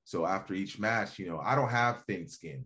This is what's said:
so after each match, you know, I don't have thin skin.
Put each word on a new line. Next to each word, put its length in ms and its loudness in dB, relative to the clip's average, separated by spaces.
so 220 0
after 280 0
each 240 -4
match, 400 0
you 100 -6
know, 160 -4
I 120 4
don't 140 4
have 380 2
thin 200 -4
skin. 380 -10